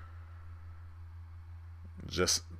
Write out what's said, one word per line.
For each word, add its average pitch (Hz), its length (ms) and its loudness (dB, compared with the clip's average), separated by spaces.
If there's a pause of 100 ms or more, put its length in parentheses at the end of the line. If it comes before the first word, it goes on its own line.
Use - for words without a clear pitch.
(2000)
just, 87 360 8 (160)